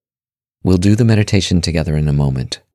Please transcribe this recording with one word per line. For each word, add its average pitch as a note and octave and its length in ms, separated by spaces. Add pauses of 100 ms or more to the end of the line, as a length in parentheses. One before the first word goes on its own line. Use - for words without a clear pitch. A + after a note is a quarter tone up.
(640)
We'll F#2 140
do G2+ 180
the A#2+ 80
meditation G#2 560
together D#2 360
in D2+ 120
a D2 40
moment, C2+ 480 (140)